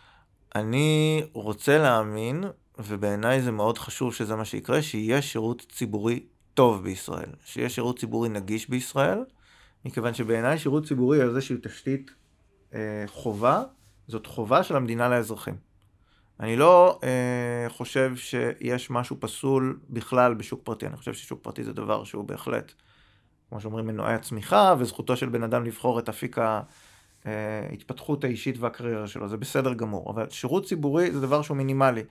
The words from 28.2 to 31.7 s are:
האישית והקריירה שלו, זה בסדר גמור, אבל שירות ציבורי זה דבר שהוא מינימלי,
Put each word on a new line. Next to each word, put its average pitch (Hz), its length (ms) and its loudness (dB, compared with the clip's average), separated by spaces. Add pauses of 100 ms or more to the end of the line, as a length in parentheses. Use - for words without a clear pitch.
האישית 123 360 -2
והקריירה 117 480 -4
שלו, 101 200 -8
זה 104 100 -6
בסדר 131 360 0
גמור, 107 380 -6
אבל 110 180 -4
שירות 180 360 -2
ציבורי 160 460 2
זה 143 100 -2
דבר 135 200 2
שהוא 147 160 -4
מינימלי, 135 540 2